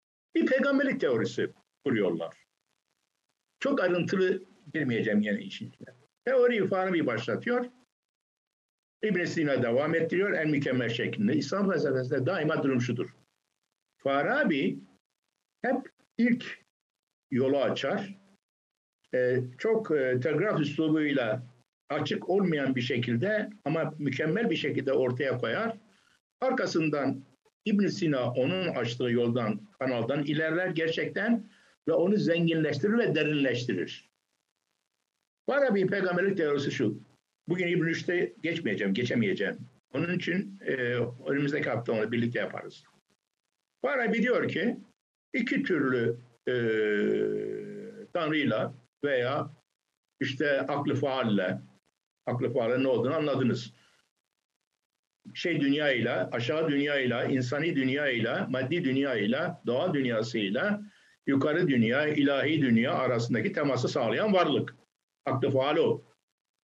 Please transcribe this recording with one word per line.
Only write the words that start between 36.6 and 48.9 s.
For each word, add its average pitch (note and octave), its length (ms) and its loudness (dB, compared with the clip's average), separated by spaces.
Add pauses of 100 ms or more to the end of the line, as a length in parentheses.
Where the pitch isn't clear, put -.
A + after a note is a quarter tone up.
şu. - 300 -2 (480)
Bugün F3+ 200 0
İbn E3+ 180 2
Rüşd'e F3 460 -2 (100)
geçmeyeceğim, G#2 520 -2
geçemeyeceğim. G#2+ 640 0 (360)
Onun F3 200 -2
için, F3+ 460 -4
e, C#3+ 140 -4 (520)
önümüzdeki C#3+ 440 0
hafta A#2 220 -2
onu A2 200 0
birlikte A#2 260 0
yaparız. - 460 -8 (960)
Farabi A#3+ 400 0
diyor G#3+ 260 2
ki, D#3+ 280 -2 (560)
iki - 300 -2
türlü, B2+ 540 0 (320)
e, B2+ 60 0 (1600)
tanrıyla D3+ 600 0 (300)